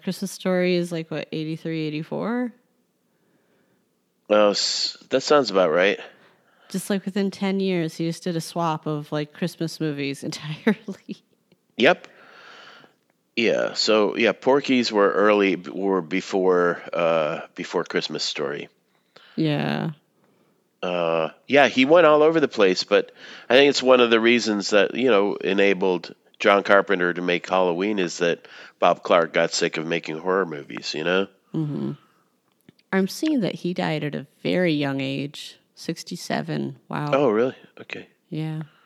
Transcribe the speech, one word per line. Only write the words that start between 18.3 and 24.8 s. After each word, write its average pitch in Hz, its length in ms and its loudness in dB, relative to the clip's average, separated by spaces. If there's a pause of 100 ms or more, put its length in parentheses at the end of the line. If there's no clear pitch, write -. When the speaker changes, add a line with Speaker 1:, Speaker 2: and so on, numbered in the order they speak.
Speaker 1:
Yeah. 151 560 -2 (920)
Speaker 2:
Uh, 82 460 0 (180)
yeah, 131 220 4
he 127 160 2
went 165 200 6
all 151 160 6
over 165 180 2
the 139 100 0
place, 95 340 2
but - 280 0 (380)
I 117 40 2
think 143 160 8
it's - 140 0
one 127 180 8
of 117 80 4
the 113 100 6
reasons 110 520 2
that, 101 240 4